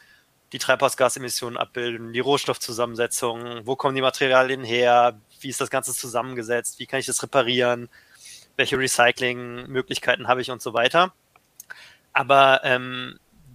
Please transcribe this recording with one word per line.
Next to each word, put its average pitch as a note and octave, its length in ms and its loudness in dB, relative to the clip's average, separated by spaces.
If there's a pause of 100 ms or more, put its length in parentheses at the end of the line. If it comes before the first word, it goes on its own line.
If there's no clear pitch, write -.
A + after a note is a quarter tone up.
(520)
die C3+ 80 -10
Treibhausgasemissionen B2+ 1000 0
abbilden, A#2 560 -6
die A#2+ 60 -2
Rohstoffzusammensetzung, A#2+ 1500 -2
wo B2+ 100 -2
kommen C3+ 200 -2
die C3 60 -2
Materialien C3 600 2
her, A#2+ 540 4 (220)
wie C#3 100 -10
ist B2+ 120 -4
das B2+ 100 -4
Ganze C3 220 -4
zusammengesetzt, A#2+ 840 -4
wie B2 80 -12
kann C3+ 140 -4
ich B2+ 60 -4
das C3 180 -4
reparieren, B2 640 0 (640)
welche C3+ 220 0
Recycling-Möglichkeiten B2 1500 0
habe B2+ 140 2
ich C3 100 -6
und A#2+ 100 -10
so A#2 120 -8
weiter. D3 400 2 (1000)
Aber, C3+ 520 6
ähm, B2+ 520 -4 (380)